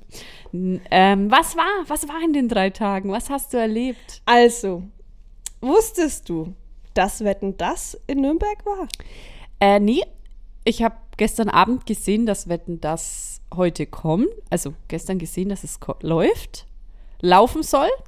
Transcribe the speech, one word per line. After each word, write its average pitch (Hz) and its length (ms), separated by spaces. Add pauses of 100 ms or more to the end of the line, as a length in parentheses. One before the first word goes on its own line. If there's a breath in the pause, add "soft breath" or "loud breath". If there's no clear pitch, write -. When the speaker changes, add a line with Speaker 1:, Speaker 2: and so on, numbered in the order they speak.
(540 loud breath)
Speaker 1:
N-, 185 280 (100)
ähm, 196 380
was - 280
war, 330 80 (220)
was 302 200
war 311 160
in 320 100
den 269 160
drei 196 200
Tagen? 196 420
Was 220 180
hast 277 240
du 247 40
erlebt? 233 680
Speaker 2:
Also, 233 580 (760)
wusstest 330 680
du, 165 240 (400)
dass 202 300
Wetten, 196 340
dass - 500
in 277 140
Nürnberg 403 440
war? 392 220 (720 loud breath)
Speaker 1:
Äh, 202 200
nee. 220 240 (600)
Ich 226 200
hab - 340
gestern 214 320
Abend 220 360
gesehen, 214 400
dass 196 240
Wetten, 170 320
dass - 600 (140)
heute 175 300
kommt. 170 420 (220)
Also 147 240 (140)
gestern 180 320
gesehen, 180 300
dass 196 140
es - 160
ko-, - 220
läuft, 165 640 (540)
laufen 208 440
soll. 302 260 (180)